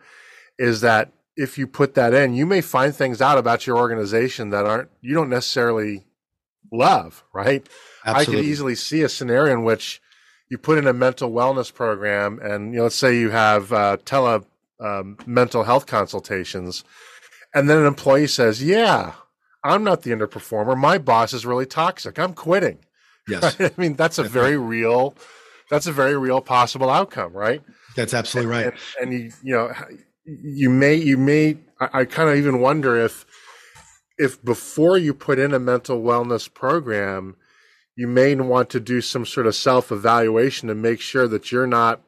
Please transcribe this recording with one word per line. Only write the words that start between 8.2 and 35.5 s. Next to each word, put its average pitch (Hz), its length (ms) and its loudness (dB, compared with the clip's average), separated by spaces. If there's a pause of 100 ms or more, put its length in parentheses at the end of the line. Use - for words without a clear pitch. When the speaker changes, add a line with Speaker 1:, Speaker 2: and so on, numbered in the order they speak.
Speaker 1:
easily 139 240 -4
see 156 280 -2
a 139 40 0
scenario 131 460 0
in 117 100 -2
which - 380 -2 (480)
you 127 80 -10
put 156 200 2
in 143 100 2
a 127 60 4
mental 127 380 0
wellness 123 420 -2
program 104 680 -2
and, 104 300 -6
you 120 60 -4
know, 117 40 2
let's 120 120 0
say 123 220 2
you 117 120 2
have, 107 420 2
uh, 101 320 2
tele-, 120 400 0 (380)
um, 101 440 -8
mental 120 380 2
health 120 220 0
consultations, 92 960 -6 (720)
and 143 140 2
then 151 80 6
an 151 80 6
employee 143 420 4
says, 117 340 2
"Yeah, 160 520 0 (500)
I'm 190 220 0
not 185 160 0
the 120 100 -6
underperformer. 110 680 -4
My 151 200 2
boss 117 340 2
is 120 140 -8
really 123 200 -2
toxic. 160 540 -6
I'm 180 140 -4
quitting." 165 460 -2 (480)
Speaker 2:
Yes. 120 280 -2
Speaker 1:
<laughs> - 40 -20
Right? 139 180 0
I 180 40 -4
mean, 160 140 -2
that's 160 240 -2
a 151 40 0
Speaker 2:
That's 110 100 -6
Speaker 1:
very 131 240 2
Speaker 2:
right. 120 120 -6
Speaker 1:
real, 117 460 0 (540)
that's 147 180 -2
a 170 40 -6
very 139 260 0
real 131 240 0
possible 127 480 0
outcome, 131 440 -2
right? 110 280 -2 (340)
Speaker 2:
That's 120 180 -4
absolutely 117 420 -4
Speaker 1:
And, 117 100 -2
Speaker 2:
right. 123 160 -8 (200)
Speaker 1:
and, 127 120 -6
and 120 100 -8
you, 113 80 -16 (120)
you 131 100 -4
know, 117 200 0 (520)
you 143 440 -2
may, 139 260 6
you 151 220 2
may, 151 400 2 (220)
I, 131 220 -2
I 127 40 2
kinda 156 300 0
even 143 260 2
wonder 135 340 2
if, 117 300 -2 (920)
if 139 260 -2
before 151 540 0
you 156 160 0
put 135 260 -2
in 143 140 0